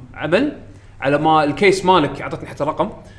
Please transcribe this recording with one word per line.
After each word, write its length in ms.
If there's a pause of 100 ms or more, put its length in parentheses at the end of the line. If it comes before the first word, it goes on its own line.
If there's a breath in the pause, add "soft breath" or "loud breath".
(140)
عمل 420 (440 soft breath)
على 180
ما 260
الكيس 400
مالك"، 380
أعطتني 260
حتى 160
رقم، 260 (280 loud breath)